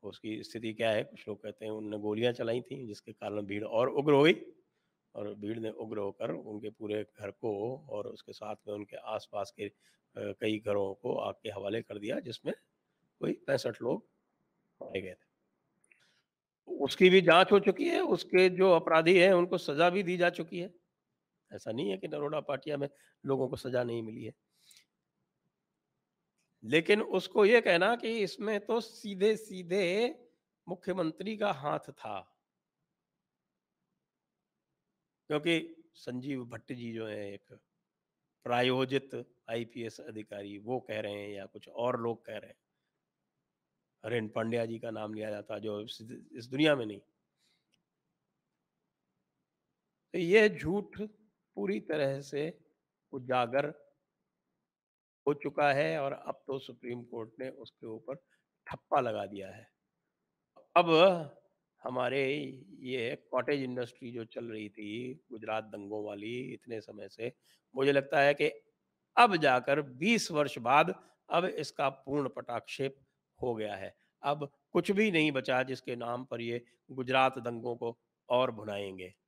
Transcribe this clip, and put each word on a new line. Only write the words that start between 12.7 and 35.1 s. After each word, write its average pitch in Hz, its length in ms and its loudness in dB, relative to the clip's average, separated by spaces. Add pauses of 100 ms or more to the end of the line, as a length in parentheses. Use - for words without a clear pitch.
कोई - 140 -2 (140)
पैंसठ 123 340 -2
लोग 147 280 -4 (720)
मारे - 200 -8
गए 92 120 -12
थे। - 220 -20 (1300)
उसकी 185 420 4
भी 185 120 10
जांच 175 300 8
हो 202 80 10
चुकी 202 300 0
है, 339 120 0
उसके 185 480 4
जो 185 220 6
अपराधी 165 480 6
हैं, 185 140 10
उनको 180 240 4
सजा 165 320 4
भी 190 140 0
दी 180 140 -2
जा 175 120 4
चुकी 175 300 -8
है। 185 140 -8 (800)
ऐसा 110 200 -10
नहीं 143 180 -2
है 190 80 -4
कि 190 100 -10
नरोडा 147 320 -4
पाटिया 143 380 -4
में 139 120 -4 (360)
लोगों 135 220 0
को 127 80 -6
सजा 123 280 -2
नहीं 117 200 -4
मिली 113 200 -10
है, 110 100 -12 (2250)
लेकिन 165 380 4
उसको - 440 2
ये 233 160 8
कहना 190 340 4
कि 226 240 -4
इसमें 208 460 -2
तो 233 160 0
सीधे-सीधे 202 1300 -2 (520)
मुख्यमंत्री 180 680 -4
का 208 140 0
हाथ 147 280 -4
था, - 640 -12 (2750)